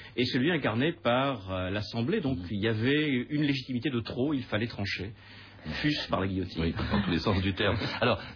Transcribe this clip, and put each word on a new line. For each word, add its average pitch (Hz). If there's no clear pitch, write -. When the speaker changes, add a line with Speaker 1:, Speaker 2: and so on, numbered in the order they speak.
Speaker 1:
et 123
celui 131
incarné 131
par, 120
euh, 92
l'Assemblée. 117
Donc 135
Speaker 2:
Mhm. -
Speaker 1:
il 101
y 113
avait 127
une 151
légitimité 135
de 120
trop, 131
il 127
fallait 117
trancher. 101
Fût-ce 147
par 95
la 95
guillotine. 92
Speaker 2:
Oui, 82
dans 104
tous 90
les 82
sens 95
du 95
terme. 95
Speaker 1:
<laughs> -
Speaker 2:
Alors, 113